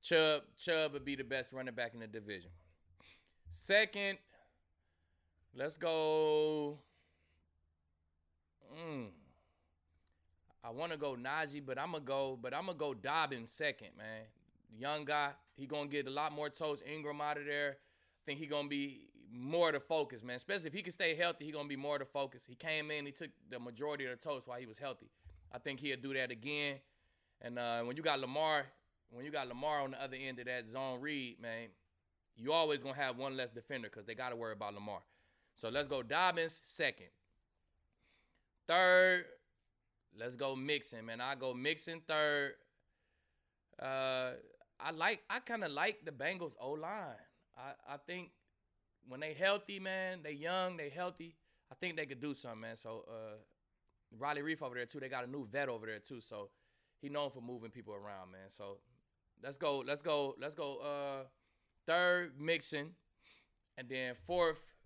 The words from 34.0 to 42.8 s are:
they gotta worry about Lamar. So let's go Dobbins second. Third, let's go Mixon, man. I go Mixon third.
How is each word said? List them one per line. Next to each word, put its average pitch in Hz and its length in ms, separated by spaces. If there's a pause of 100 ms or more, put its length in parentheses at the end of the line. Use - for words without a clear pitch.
they 113 100
gotta 123 200
worry 117 180
about 104 200
Lamar. 101 280 (540)
So 113 140
let's 139 180
go 131 160
Dobbins 165 500
second. - 540 (1600)
Third, 180 580 (920)
let's 120 180
go 135 200
Mixon, 131 500
man. 117 160
I 135 140
go 131 180
Mixon 156 480
third. 147 540 (1200)